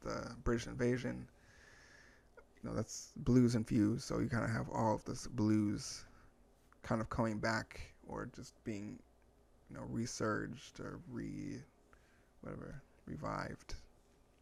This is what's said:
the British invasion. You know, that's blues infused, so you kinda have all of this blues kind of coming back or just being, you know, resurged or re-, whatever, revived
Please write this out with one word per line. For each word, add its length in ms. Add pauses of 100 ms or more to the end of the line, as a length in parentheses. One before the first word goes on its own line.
the 420
British 240
invasion. 600 (1300)
You 80
know, 60
that's 420
blues 380
infused, 480
so 160
you 100
kinda 180
have 220
all 260
of 100
this 220
blues 800 (760)
kind 180
of 80
coming 300
back 420 (260)
or 280
just 180 (100)
being, 360 (680)
you 60
know, 140
resurged 920
or 200 (120)
re-, 500 (800)
whatever, 400 (240)
revived 720 (680)